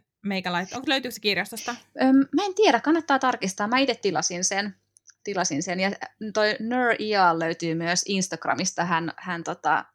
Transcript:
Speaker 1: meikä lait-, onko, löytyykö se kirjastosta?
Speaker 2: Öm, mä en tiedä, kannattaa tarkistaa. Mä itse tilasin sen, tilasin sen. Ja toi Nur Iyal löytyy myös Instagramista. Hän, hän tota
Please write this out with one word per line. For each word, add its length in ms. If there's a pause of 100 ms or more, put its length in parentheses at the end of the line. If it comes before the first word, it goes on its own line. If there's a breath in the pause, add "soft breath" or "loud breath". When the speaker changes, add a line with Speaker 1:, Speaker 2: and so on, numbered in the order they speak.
(240)
Speaker 1:
meikä 280
lait-, 240
onko, 140
löytyykö 240
se 60
kirjastosta? 500 (320)
Speaker 2:
Öm, 140
mä 280
en 100
tiedä, 260
kannattaa 380
tarkistaa. 500
Mä 100
itse 160
tilasin 500
sen, 300 (500)
tilasin 380
sen. 180
Ja 100 (440)
toi 260
Nur 400
Iyal 380
löytyy 360
myös 340
Instagramista. 760
Hän, 320
hän 280
tota 400 (100)